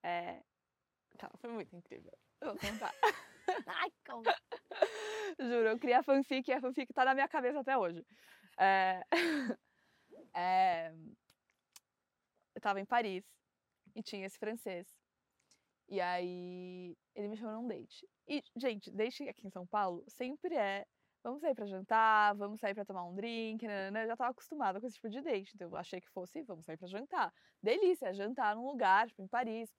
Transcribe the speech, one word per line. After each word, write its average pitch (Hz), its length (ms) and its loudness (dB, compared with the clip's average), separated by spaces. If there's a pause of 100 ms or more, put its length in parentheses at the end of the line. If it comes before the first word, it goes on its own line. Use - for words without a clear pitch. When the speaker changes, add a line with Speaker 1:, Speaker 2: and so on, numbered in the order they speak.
Speaker 1:
É... 175 400 -4 (720)
Tá, - 140 -14 (100)
foi 240 100 -8
muito 220 260 -10
incrível. - 360 -16 (280)
Eu 302 80 -6
vou 226 100 -6
contar. 214 340 -6 (540)
<laughs> - 220 -2
Speaker 2:
Ai, 339 240 -2 (120)
conta. 240 300 2 (1040)
Speaker 1:
Juro, 240 300 2
eu 226 100 2
criei 240 180 2
a 277 60 8
fanfic 269 480 4
e 254 40 4
a 262 60 0
fanfic 254 320 -4
tá 262 120 4
na 262 100 6
minha 262 140 2
cabeça 277 320 0
até 262 180 2
hoje. 170 260 0 (540)
É, 190 540 6
<laughs> 320 480 2 (760)
é... 180 580 4 (1600)
Eu - 60 -10
tava 196 200 0
em 196 40 -6
Paris 208 400 0 (680)
e 220 80 -10
tinha 190 240 -8
esse 196 120 -12
francês. 208 480 -6 (1040)
E 196 120 -2
aí 180 960 -4 (200)
ele 208 120 -4
me 214 80 -6
chamou 220 260 -8
num 247 60 -6
date. - 400 -10 (200)
E, 294 140 -4 (140)
gente, 226 360 -4
date 233 360 -4
aqui - 180 -14
em 190 40 -12
São 180 160 -12
Paulo 190 420 -2
sempre 294 460 -6
é, 202 320 0 (360)
"Vamos 269 180 -6
sair 302 140 2
pra 220 120 -4
jantar, 208 680 4
vamos 208 240 -6
sair 202 140 -2
pra 208 100 -6
tomar 190 200 -6
um 175 100 -8
drink", 226 520 -4
nananã. 202 360 -4
Eu 220 60 -2
já 233 80 -2
tava 247 140 0
acostumada 233 500 -2
com 233 60 -8
esse 226 80 -8
tipo - 160 -10
de 233 100 -6
date, 240 340 -2
então 190 140 -12
eu 165 80 -8
achei 180 240 -8
que - 100 -20
fosse, 180 340 -8
"Vamos 175 200 -12
sair 160 120 -10
pra 185 100 -16
jantar." 233 460 -4 (280)
Delícia, 294 540 4
jantar 214 400 0
num 233 120 -6
lugar, 226 420 6
tipo, - 140 -20
em 190 40 -10
Paris 226 420 -2 (100)